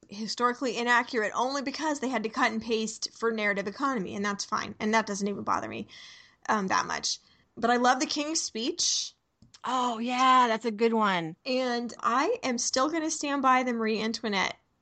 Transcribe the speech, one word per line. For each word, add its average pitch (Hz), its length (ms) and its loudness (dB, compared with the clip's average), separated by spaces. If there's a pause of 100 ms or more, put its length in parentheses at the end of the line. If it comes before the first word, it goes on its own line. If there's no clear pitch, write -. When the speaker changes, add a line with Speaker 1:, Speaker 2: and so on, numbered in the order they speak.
Speaker 1:
historically 240 680 -2
inaccurate 240 560 2
only 269 260 0
because 285 400 -4
they 240 80 -2
had 240 140 -2
to 220 80 -2
cut 233 220 0
and 220 100 -4
paste 226 460 -4 (100)
for 226 140 0
narrative 208 340 0
economy, 233 480 -2
and 202 100 -4
that's 202 200 -4
fine. - 360 -6
And 214 140 0
that 220 120 4
doesn't 202 220 -2
even 208 140 -6
bother 208 260 -2
me, - 200 -8 (600)
um, 202 200 2
that 185 180 2
much. 156 320 -4 (380)
But 233 140 0
I 247 60 4
love 247 240 4
The 302 60 -2
King's 302 340 -2
Speech. - 720 -2 (520)
Speaker 2:
Oh, 247 340 -2
yeah, 254 480 6
that's 220 180 0
a 240 60 0
good 226 240 2
one. 185 500 2
Speaker 1:
And 247 560 -2
I 277 420 2
am 254 140 0
still 254 320 0
gonna 320 220 -2
stand 285 320 -2
by 254 220 6
the 247 100 -2
Marie 220 260 0
Antoinette, 208 560 -2 (260)